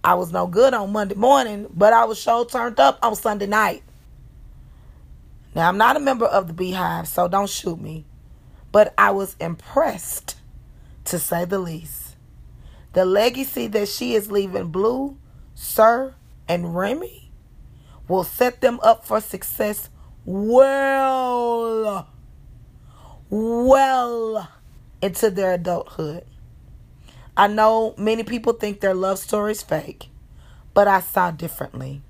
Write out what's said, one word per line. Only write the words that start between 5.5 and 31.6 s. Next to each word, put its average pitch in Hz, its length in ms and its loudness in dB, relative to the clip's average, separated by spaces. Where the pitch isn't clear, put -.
Now, 165 140 4
I'm 185 80 0
not 247 200 6
a - 20 0
member 262 260 0
of 190 220 2
the 165 60 -12
Beehive, 175 540 -4
so 175 200 0
don't 196 220 -2
shoot 170 300 -8
me. 156 260 -12
But - 260 6
I 202 140 4
was 196 280 -4
impressed, - 960 -4
to 175 140 -4
say 170 260 -2
the 190 140 -4
least. 165 560 -12
The 185 120 4
legacy 240 600 0
that 208 200 -2
she 247 260 -6
is 208 180 -2
leaving 196 360 -2
Blue, 240 500 -2
Sir, 233 600 2
and 170 280 -4
Remy 214 560 -6
will 185 160 0
set - 380 -2
them 240 220 0
up 226 220 4
for 220 160 -2
success - 680 -6
well, 240 1800 0
well 233 1200 0
into 196 280 -2
their 185 240 -2
adulthood. 170 720 -6
I 202 120 6
know 220 500 2
many 220 260 -2
people 233 300 -2
think 208 260 -6
their 190 140 0
love 190 240 -2
story 208 360 -4
is - 100 -8
fake, - 460 -8
but 202 140 6
I 190 120 4
saw 180 320 0
differently. 139 800 -12